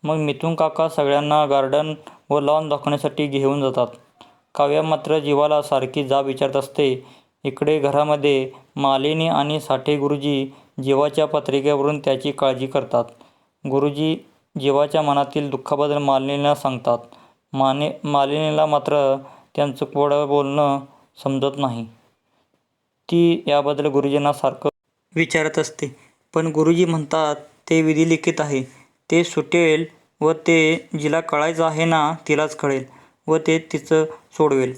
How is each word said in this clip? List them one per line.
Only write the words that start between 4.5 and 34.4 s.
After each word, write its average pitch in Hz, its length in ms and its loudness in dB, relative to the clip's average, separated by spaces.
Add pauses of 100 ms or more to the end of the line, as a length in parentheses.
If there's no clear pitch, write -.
काव्या 147 260 2
मात्र 156 380 0
जीवाला 147 420 2
सारखी 135 420 -2
जाब 135 220 0
विचारत 135 300 -2
असते. 135 500 -2 (380)
इकडे 147 360 -2
घरामध्ये 139 720 0 (240)
मालिनी 143 520 0
आणि 151 320 0
साठे 147 380 -2
गुरुजी 143 500 -2 (360)
जीवाच्या 147 420 2
पत्रिकेवरून 143 760 0
त्याची 139 320 -2
काळजी 131 360 -2
करतात. 123 380 -2 (640)
गुरुजी 147 560 -2 (340)
जीवाच्या 143 420 2
मनातील 143 480 0
दुःखाबद्दल 143 480 -2
मालिनीला 143 580 0
सांगतात. 123 420 -2 (560)
माने-, 135 540 0
मालिनीला 151 580 0
मात्र 143 520 2 (380)
त्यांचं 143 300 -2
कोडं 143 420 0
बोलणं 143 520 0 (440)
समजत 139 340 -2
नाही. 120 280 -4 (1300)
ती 170 360 2
याबद्दल 143 380 0
गुरुजींना 143 480 0
सारखं 135 360 -2 (460)
विचारत 160 440 0
असते, 143 360 -6 (380)
पण 160 140 0
गुरुजी 160 380 4
म्हणतात, 156 500 0 (340)
"ते 165 120 4
विधिलिखित 160 580 2
आहे, 143 240 -2 (480)
ते 170 120 4
सुटेल 165 640 0 (360)
व 151 100 4
ते 160 580 2 (100)
जिला 151 200 0
कळायचं 160 460 0
आहे 160 200 0
ना 160 280 2 (140)
तिलाच 151 280 0
कळेल 135 300 -2 (420)
व 156 100 2
ते - 360 0
तिचं 160 320 0
सोडवेल." 139 720 0